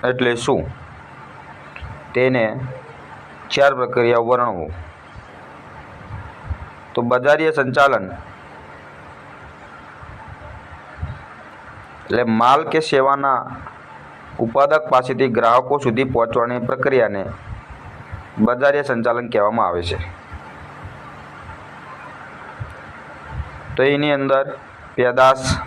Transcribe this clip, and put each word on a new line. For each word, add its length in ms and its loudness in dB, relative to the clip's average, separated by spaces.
એટલે 280 0
શું? 360 -2
તેને 460 2
ચાર 240 4
પ્રક્રિયાઓ 500 2
વર્ણવો. 460 0
તો 80 0
બજારીય 480 4
સંચાલન 600 2
એટલે 180 0
માલ 400 6
કે 180 0
સેવાના 680 2
ઉત્પાદક 500 2
પાસેથી 400 2
ગ્રાહકો 500 4
સુધી 260 0
પહોંચવાની 540 0
પ્રક્રિયાને 680 2
બજારીય 440 4
સંચાલન 460 0
કહેવામાં 380 2
આવે 160 0
છે. 160 -4
તો 60 2
એની 300 4
અંદર 460 0
પેદાશ 720 4